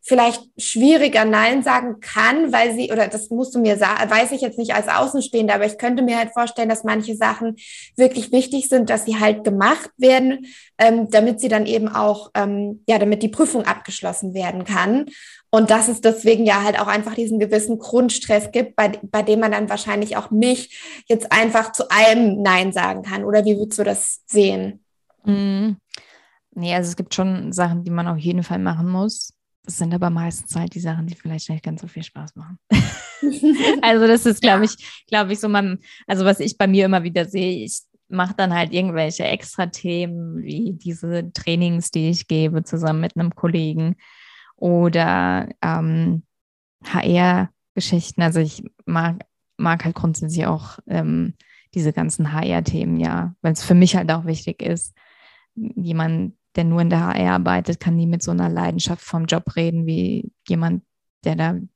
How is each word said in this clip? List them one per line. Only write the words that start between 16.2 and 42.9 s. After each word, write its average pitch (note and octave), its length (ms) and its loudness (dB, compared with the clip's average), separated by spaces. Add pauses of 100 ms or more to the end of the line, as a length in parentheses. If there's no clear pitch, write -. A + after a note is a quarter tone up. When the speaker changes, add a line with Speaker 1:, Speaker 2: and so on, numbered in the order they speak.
Speaker 1:
ja G3+ 180 4
halt G#3 160 0
auch G3+ 100 -2
einfach G#3+ 260 -2
diesen A3 240 -2
gewissen G#3+ 400 0
Grundstress A3+ 720 0
gibt, - 240 -2
bei, G#3 160 2 (100)
bei G#3+ 200 -4
dem G#3+ 180 2
man G#3+ 120 0
dann G#3 180 -2
wahrscheinlich G#3 460 -4
auch - 140 -6
nicht B3 440 0 (340)
jetzt A3 240 2
einfach A3 400 2
zu - 180 -6
allem G#3+ 520 6
Nein F#3 300 2
sagen F#3+ 300 -4
kann. G3 220 -8
Oder G#3 220 0
wie G#3 100 2
würdest G#3+ 220 -6
du G#3 60 0
das - 420 -4
sehen? G3 580 0 (400)
Speaker 2:
Mhm. G3+ 520 0 (760)
Nee, F3 200 -4
also F3 160 0
es F3 60 -12
gibt - 180 -8
schon F#3 380 -2
Sachen, F3 320 0
die E3+ 60 -8
man E3+ 180 -2
auf E3 100 -4
jeden F3 240 -2
Fall F3+ 160 -4
machen F3 320 -2
muss. G3 420 -4 (320)
Das E3+ 140 -10
sind E3+ 160 -2
aber F3 160 0
meistens E3 460 -6
halt E3+ 180 -6
die E3+ 60 -8
Sachen, E3 260 -4
die E3+ 80 -10
vielleicht D#3+ 360 -10
nicht D#3 140 -6
ganz D#3+ 160 -8
so F3 60 -16
viel D#3+ 160 -14
Spaß D3+ 340 -16
machen. E3 220 -18 (120)
<laughs> - 1120 2
Also A3+ 240 6
das A#3 200 6
ist, G#3+ 140 2
glaub G3 180 6
Speaker 1:
Ja. G#3 40 4
Speaker 2:
ich, - 460 -4
glaub G#3 220 4
ich, G#3 100 -4
so A3 80 -2
man, G3+ 300 0 (280)
also F#3+ 180 0
was G3 160 4
ich - 180 -4
bei G3 80 4
mir F#3+ 200 6
immer F#3+ 160 2
wieder F3 220 -2
sehe, F#3 400 -4
ich - 160 -10 (280)
mach F#3 240 -4
dann F#3 220 0
halt E3 180 -2
irgendwelche E3+ 520 -2
Extra-Themen, E3+ 1160 -6
wie F#3 320 -6
diese E3+ 580 -8
Trainings, E3+ 580 -2
die D#3+ 200 -2
ich - 180 -4
gebe, D#3+ 340 0
zusammen D#3+ 380 -2